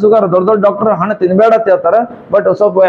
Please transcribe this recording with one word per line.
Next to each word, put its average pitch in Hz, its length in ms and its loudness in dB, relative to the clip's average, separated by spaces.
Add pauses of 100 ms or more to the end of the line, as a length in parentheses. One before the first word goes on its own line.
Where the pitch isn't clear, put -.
ಶುಗರ್ 208 300 2
ದೊಡ್ಡ 180 180 0
ದೊಡ್ಡ 208 160 0
ಡಾಕ್ಟರ್ 202 240 -2 (120)
ಹಣ್ಣು 208 140 -4
ತಿನ್ಬೇಡ 190 380 0
ಅಂತ 220 160 0
ಹೇಳ್ತಾರೆ, 175 300 0 (320)
but 185 260 0
ಸ್ವಲ್ಪ 190 320 0